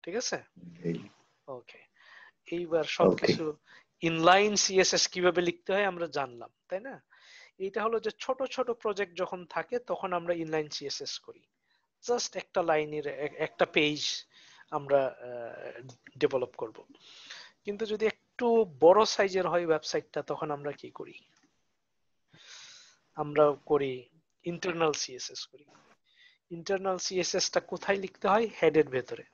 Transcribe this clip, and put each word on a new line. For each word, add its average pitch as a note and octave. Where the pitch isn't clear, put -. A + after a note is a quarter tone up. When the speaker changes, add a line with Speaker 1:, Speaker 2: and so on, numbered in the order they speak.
Speaker 1:
ঠিক F3
আছে? D3+
Speaker 2:
ভ্যালু। -
Speaker 1:
ওকে। B2+
এইবার E3+
Speaker 2:
ওকে। D3
Speaker 1:
সবকিছু E3+
ইনলাইন F3+
সিএসএস F#3
কিভাবে F3+
লিখতে F3
হয় G3+
আমরা E3+
জানলাম, B2+
তাই F#3
না? A3+
এটা G3
হলো A3+
যে G#3+
ছোট C4
ছোট B3
project G3
যখন F3+
থাকে F3
তখন F#3
আমরা E3+
ইনলাইন D#3
সিএসএস C#3
করি। -
just A#3+
একটা -
লাইনের D3+
এ-, C#3+
একটা -
পেজ D3+
আমরা, C#3
আহ, A#2+
develop C3+
করব। A2+
কিন্তু G3+
যদি G#3+
একটু -
বড় F#3+
সাইজের F#3
হয় F3
ওয়েবসাইটটা, D#3
তখন D3+
আমরা C#3+
কি B2+
করি? -
আমরা D3
করি C#3
internal E3
সিএসএস C3
করি। C3+
internal F#3+
সিএসএস F#3
টা F3+
কোথায় G3
লিখতে -
হয়? A3
হেডের D#3
ভেতরে। A#2+